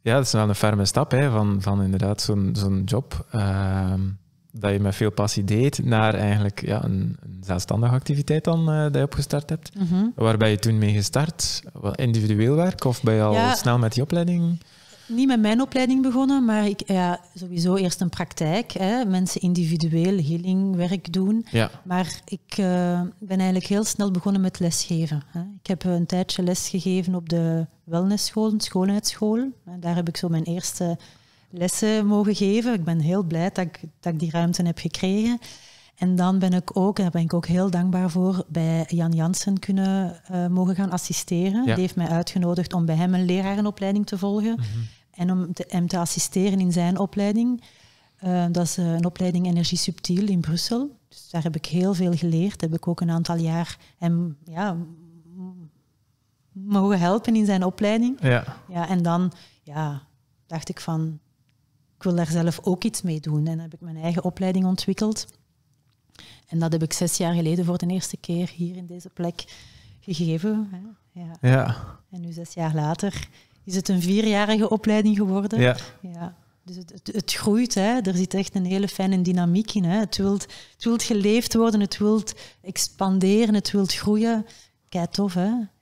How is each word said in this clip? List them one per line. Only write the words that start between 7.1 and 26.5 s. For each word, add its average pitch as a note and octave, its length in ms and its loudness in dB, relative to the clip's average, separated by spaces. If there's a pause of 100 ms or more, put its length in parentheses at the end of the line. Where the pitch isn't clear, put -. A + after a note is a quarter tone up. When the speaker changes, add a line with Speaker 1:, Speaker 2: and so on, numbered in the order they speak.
Speaker 1:
een F#2+ 220 -14
zelfstandige G#2 500 0
activiteit C#3+ 500 0
dan, E3 260 2
eh, D#3 120 2
dat D3 120 0
je C3+ 80 2
opgestart C#3+ 480 -2
hebt. E3 240 -8
Speaker 2:
Mhm. F#3 300 0 (100)
Speaker 1:
Waar A2 220 2
ben A2 120 4
je G#2+ 100 2
toen A2+ 200 2
mee G#2 160 4
gestart? C3 680 -2 (180)
Wel G#2 140 -4
individueel A2+ 600 2
werk F3 300 0
of B2 180 0
ben A2 120 2
je G#2+ 80 4
al G#2+ 120 4
Speaker 2:
Ja. A#3+ 200 4
Speaker 1:
snel B2 240 2
met A2 140 2
die A#2 100 0
opleiding? E3+ 580 0 (480)
Speaker 2:
Niet A#3+ 180 2
met B3 140 4
mijn G#3+ 200 4
opleiding C4 420 2
begonnen, C4 420 2
maar G#3+ 220 2
ik, G3+ 220 -2
ja, F3+ 320 2 (140)
sowieso F3 420 0
eerst F#3 240 0
een F3+ 80 0
praktijk, F3 640 -2
hè, A3+ 320 0
mensen F#3 360 0
individueel E3+ 840 2
healingwerk F3+ 880 -2
doen. G3+ 380 0
Speaker 1:
Ja. A2+ 200 2 (120)
Speaker 2:
Maar F3+ 420 -4
ik, - 240 -10
eh, F3+ 520 0 (180)
ben F#3+ 180 -4
eigenlijk F#3 300 2
heel G#3 180 2
snel G3+ 260 -2
begonnen F#3+ 300 2
met F#3 180 0
lesgeven, D#3+ 680 0
hè. - 140 -10
Ik G3 260 -12
heb F#3 180 -4
een F3 220 2
tijdje F#3 360 -2
lesgegeven F3+ 720 -2